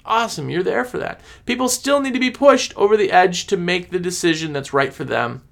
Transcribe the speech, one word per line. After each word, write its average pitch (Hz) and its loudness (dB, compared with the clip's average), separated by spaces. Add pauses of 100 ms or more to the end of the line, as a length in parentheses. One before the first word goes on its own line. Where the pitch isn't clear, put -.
Awesome, 220 -2
you're 160 -2
there 202 -2
for - -10
that. - -8 (240)
People 247 0
still 277 0
need 269 -2
to 262 -2
be 254 0
pushed - 4
over 208 4
the 208 0
edge 180 4
to 196 0
make 175 -4
the 180 -4
decision 165 -2
that's 139 -6
right 139 0
for 143 -10
them. 120 -4